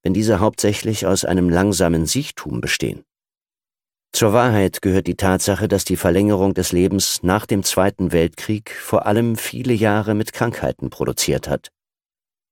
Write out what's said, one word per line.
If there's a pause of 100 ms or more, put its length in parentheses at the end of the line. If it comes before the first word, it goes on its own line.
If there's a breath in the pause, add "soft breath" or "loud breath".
wenn
diese
hauptsächlich
aus
einem
langsamen
Siechtum
bestehen? (1080)
Zur
Wahrheit
gehört
die
Tatsache,
dass
die
Verlängerung
des
Lebens
nach
dem
Zweiten
Weltkrieg
vor
allem
viele
Jahre
mit
Krankheiten
produziert
hat. (800)